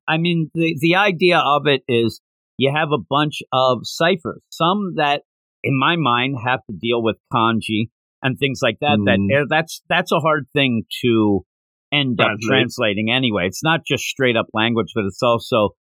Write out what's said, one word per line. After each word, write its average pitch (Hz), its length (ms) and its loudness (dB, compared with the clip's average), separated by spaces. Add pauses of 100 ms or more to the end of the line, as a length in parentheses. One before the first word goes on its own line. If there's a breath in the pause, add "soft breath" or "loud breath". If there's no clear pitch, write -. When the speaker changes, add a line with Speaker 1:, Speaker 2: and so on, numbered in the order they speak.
Speaker 1:
I 160 100 0
mean, 165 360 0
the, 165 260 -2
the 170 160 2
idea 180 420 2
of 139 280 2
it 139 220 2
is 117 320 0 (380)
you 131 160 2
have 156 180 0
a 143 60 2
bunch 143 440 -2 (100)
of 131 320 2
ciphers, 165 560 -2 (100)
some 180 460 -2
that, 147 260 0 (420)
in 131 140 0
my 156 180 2
mind, 131 480 0
have 127 160 0 (100)
to 101 80 -8
deal 117 240 0
with 110 140 0 (160)
kanji 113 580 0 (320)
and 131 160 -2
things 135 240 -2
like 113 180 0
that. 147 260 2
That, 127 120 2
Speaker 2:
Mm. 147 240 2
Speaker 1:
uh, 131 60 -2
that's, 160 400 -4
that's 175 240 -2
a 175 80 2
hard 151 320 -2
thing 127 300 0 (200)
to 107 420 2 (480)
end 135 280 0
up 113 60 4
Speaker 2:
Translate. 107 220 -4
Speaker 1:
translating 113 640 0
anyway. 113 360 0
It's - 180 -6
not 160 220 0
just - 180 -4
straight 123 320 0
up 107 180 0
language, 113 400 0
but 110 100 -2
it's 98 180 -4
also 117 480 2 (220)